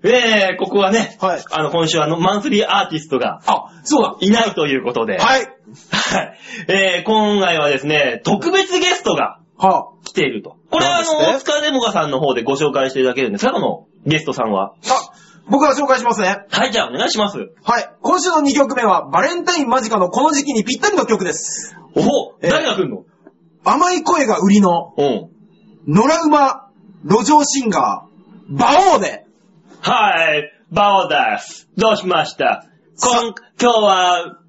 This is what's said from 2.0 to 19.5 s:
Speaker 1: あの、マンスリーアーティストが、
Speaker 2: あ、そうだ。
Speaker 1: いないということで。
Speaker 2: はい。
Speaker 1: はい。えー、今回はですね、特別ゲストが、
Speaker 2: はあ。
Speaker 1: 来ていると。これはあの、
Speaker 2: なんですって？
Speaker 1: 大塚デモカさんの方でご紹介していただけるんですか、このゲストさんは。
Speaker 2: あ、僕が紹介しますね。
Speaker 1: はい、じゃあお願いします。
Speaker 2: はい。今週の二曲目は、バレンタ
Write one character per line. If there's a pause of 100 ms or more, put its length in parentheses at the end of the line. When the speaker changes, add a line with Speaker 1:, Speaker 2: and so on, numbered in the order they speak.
Speaker 1:
あ
の、
マ
ン
ス
リ
ー
ア
ー
テ
ィ
ス
ト
が、
Speaker 2:
あ、 (180)
そ
う
だ。
Speaker 1:
い
な
い
と
い
う
こ
と
で。
Speaker 2:
は
い。
Speaker 1:
は
い。 (1200)
え
ー、
今
回
は
で
す
ね、
特
別
ゲ
ス
ト
が、 (200)
Speaker 2:
は
あ。 (200)
Speaker 1:
来
て
い
る
と。 (160)
こ
れ
は
あ
の、
Speaker 2:
な
ん
で
す
っ
て？
Speaker 1:
大
塚
デ
モ
カ
さ
ん
の
方
で
ご
紹
介
し
て
い
た
だ
け
る
ん
で
す
か、
こ
の (200)
ゲ
ス
ト
さ
ん
は。 (160)
Speaker 2:
あ、 (400)
僕
が
紹
介
し
ま
す
ね。
Speaker 1:
は
い、
じ
ゃ
あ
お
願
い
し
ま
す。 (260)
Speaker 2:
は
い。 (140)
今
週
の
二
曲
目
は、
バ
レ
ン
タ